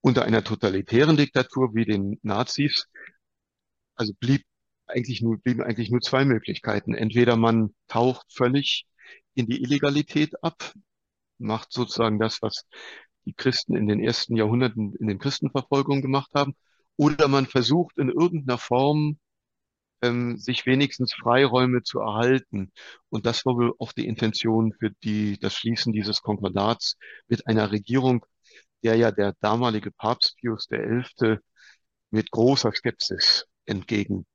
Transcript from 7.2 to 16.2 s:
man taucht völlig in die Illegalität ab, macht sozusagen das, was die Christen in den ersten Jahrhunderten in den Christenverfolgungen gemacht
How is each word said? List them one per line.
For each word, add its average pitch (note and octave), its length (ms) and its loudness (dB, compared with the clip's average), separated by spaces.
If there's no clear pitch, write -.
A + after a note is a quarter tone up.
man A2+ 380 2
taucht B2 440 0
völlig C3+ 540 0
in A#2+ 120 -2
die B2+ 160 -2
Illegalität D3 800 0
ab, - 300 -6
macht A2 320 -6
sozusagen A2+ 480 0
das, A2 220 -2
was - 240 -6
die - 80 -12
Christen - 420 -2
in A2 100 0
den G#2 140 0
ersten A#2 360 -2
Jahrhunderten A2 580 0
in - 120 -6
den G2+ 120 -2
Christenverfolgungen C#3 840 -2
gemacht C3+ 340 -4